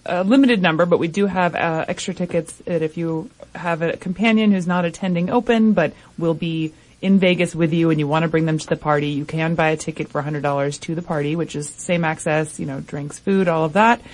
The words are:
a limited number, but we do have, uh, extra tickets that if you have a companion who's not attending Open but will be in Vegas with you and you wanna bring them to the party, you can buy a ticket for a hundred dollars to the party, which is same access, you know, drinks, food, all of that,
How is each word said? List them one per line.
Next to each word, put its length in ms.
a 200
limited 360
number, 240
but 140
we 100
do 180
have, 280
uh, 340
extra 240
tickets 400
that 160
if 160
you 320
have 260
a 160
companion 560
who's 140
not 180
attending 460
Open 420
but 220
will 160
be 400
in 180
Vegas 360
with 180
you 160
and 100
you 80
wanna 220
bring 160
them 140
to 80
the 100
party, 320
you 160
can 300
buy 160
a 80
ticket 320
for 80
a 40
hundred 200
dollars 380
to 140
the 60
party, 360
which 200
is 140
same 340
access, 560
you 60
know, 140
drinks, 380
food, 300
all 160
of 80
that, 300